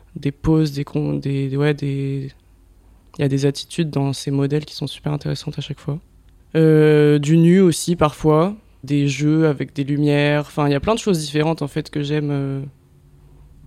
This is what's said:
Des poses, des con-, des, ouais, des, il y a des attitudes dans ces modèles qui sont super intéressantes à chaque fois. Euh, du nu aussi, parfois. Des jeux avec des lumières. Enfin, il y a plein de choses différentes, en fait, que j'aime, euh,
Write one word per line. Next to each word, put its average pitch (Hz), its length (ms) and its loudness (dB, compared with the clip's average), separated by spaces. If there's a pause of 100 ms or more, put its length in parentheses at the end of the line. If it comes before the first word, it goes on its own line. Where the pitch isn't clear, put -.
(160)
Des 143 160 -4
poses, 156 400 0
des 143 120 -6
con-, 147 300 -4
des, 139 420 -4
ouais, 147 180 2
des, 139 560 -6 (880)
il 151 40 -4
y - 20 2
a 139 40 0
des 139 180 0
attitudes 151 440 -4
dans 139 220 -2
ces - 180 -8
modèles 139 360 -2
qui - 100 -18
sont - 100 -8
super - 260 -8
intéressantes 147 460 -6
à 143 40 -6
chaque - 180 -12
fois. 147 180 -8 (580)
Euh, 151 640 6
du 151 180 2
nu 170 240 6
aussi, 175 340 2
parfois. 156 600 2 (280)
Des 143 240 0
jeux 151 420 2
avec 139 260 -4
des 139 100 -4
lumières. 147 640 0
Enfin, 151 200 -2
il 143 60 2
y - 20 2
a 139 60 -2
plein 214 140 0
de - 40 -2
choses 185 200 0
différentes, 151 420 -2
en 147 80 -4
fait, - 220 -8
que 151 120 -4
j'aime, 147 280 -4
euh, 139 320 -6 (1040)